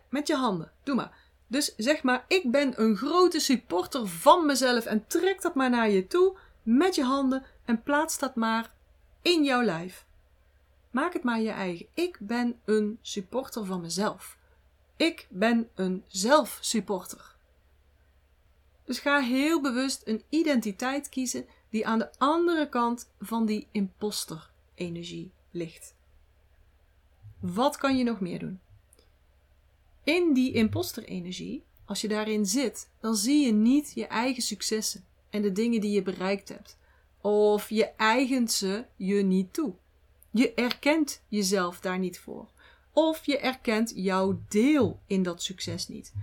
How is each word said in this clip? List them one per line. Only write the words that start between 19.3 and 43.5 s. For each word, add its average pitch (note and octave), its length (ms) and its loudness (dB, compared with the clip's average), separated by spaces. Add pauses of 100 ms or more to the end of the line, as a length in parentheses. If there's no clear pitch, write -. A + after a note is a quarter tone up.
bewust C4+ 440 -2
een A3 240 -4
identiteit C#4 800 0
kiezen B3+ 380 -6 (240)
die A3 160 -2
aan A3+ 120 0
de - 200 -6
andere D#4+ 500 2
kant A#3+ 420 -4 (100)
van A3+ 260 -2
die G#3+ 260 -4
imposter-energie F3 1600 -8 (180)
ligt. - 440 -10 (1500)
Wat G#3+ 360 -2
kan C4+ 200 0
je B3+ 80 2
nog A3+ 160 -2
meer F3 180 -6
doen? E3+ 220 -8 (1400)
In E4+ 280 2
die B3+ 200 2
imposter-energie, G#3+ 1120 -4 (200)
als G3 160 -8
je A3 80 -4
daarin G#3+ 380 0
zit, A3 440 -4 (100)
dan A3 160 -2
zie C4+ 300 2
je A3+ 60 2
niet A#3 420 4
je G#3+ 120 -6
eigen B3 360 -2
successen G#3+ 640 -4 (260)
en G#3 120 -2
de G3+ 100 0
dingen A3+ 280 2
die G#3 100 -2
je G3+ 120 2
bereikt G3 460 -4
hebt. - 300 -20 (420)
Of G#3 500 4
je G#3+ 140 2
eigent A#3+ 680 2
ze G3+ 320 -2 (120)
je G3+ 260 0
niet F#3+ 300 2
toe. C4+ 220 -4 (560)
Je A#3+ 240 2
erkent C#4+ 760 0
jezelf F#3+ 520 0
daar F#3 180 -4
niet F3+ 200 -4
voor. - 320 -16 (420)
Of D#4+ 340 2
je C#4 120 0
erkent A3+ 560 -2